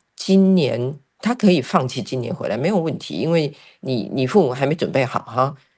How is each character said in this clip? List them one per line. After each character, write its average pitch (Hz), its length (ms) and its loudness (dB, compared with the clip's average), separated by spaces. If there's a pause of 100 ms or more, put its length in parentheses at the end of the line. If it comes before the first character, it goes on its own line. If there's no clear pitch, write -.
(140)
今 190 400 4
年， 131 460 0 (180)
他 233 160 -2
可 214 160 4
以 175 100 4
放 131 280 0
弃 123 120 -6
今 127 200 -4
年 120 120 -6
回 - 160 -6
来， 98 80 -2
没 131 120 -2
有 208 100 0
问 165 180 -2
题， - 180 -12
因 110 160 -2
为 156 220 0 (280)
你， 127 320 -4
你 131 120 0
父 170 200 4
母 123 80 0
还 135 140 -2
没 147 80 0
准 - 180 -2
备 135 120 2
好 - 160 -4
哈， 131 360 -2 (220)